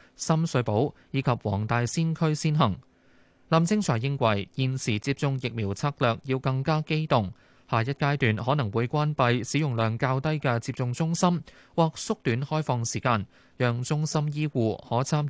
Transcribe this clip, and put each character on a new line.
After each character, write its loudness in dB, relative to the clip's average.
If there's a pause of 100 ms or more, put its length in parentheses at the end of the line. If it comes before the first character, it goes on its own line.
(180)
深 2
水 0
埗 2 (200)
以 -2
及 2 (100)
黃 0
大 0
仙 -2
區 0
先 0
行。 4 (720)
林 4
正 2
財 0
認 -2
為 2
現 -2
時 0
接 -2
種 -2
疫 -4
苗 -2
策 -4 (100)
略 2
要 -2
更 -2
加 0
機 -2
動， 2 (400)
下 2
一 0
階 -2
段 2
可 0
能 0
會 0
關 0
閉 2
使 0
用 -2
量 0
較 0
低 -4
嘅 0
接 -8
種 -4
中 -2
心， 2 (340)
或 2
縮 -4
短 0
開 -2
放 -2
時 -4
間， 0 (320)
讓 0
中 -2
心 -2
醫 -2
護 0 (100)
可 0
參 0